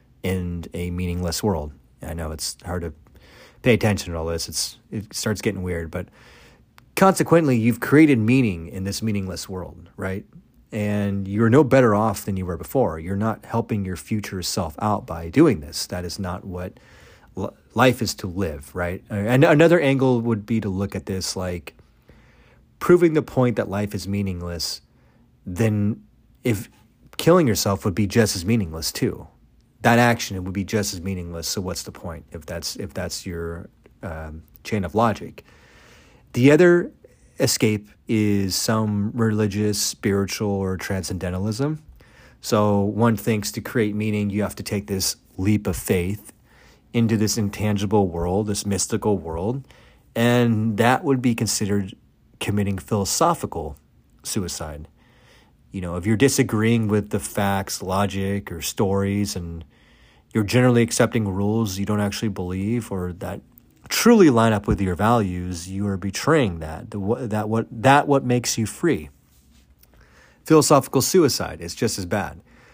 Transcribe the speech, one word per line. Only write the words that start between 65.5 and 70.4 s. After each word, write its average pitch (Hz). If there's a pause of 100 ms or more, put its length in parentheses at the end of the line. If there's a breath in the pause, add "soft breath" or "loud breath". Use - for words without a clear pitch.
you 98
are 98
betraying 98
that, 80
the, 104
wha-, 107
that 107
what, 113
that 131
what 139
makes 123
you 110
free. 98 (1400 soft breath)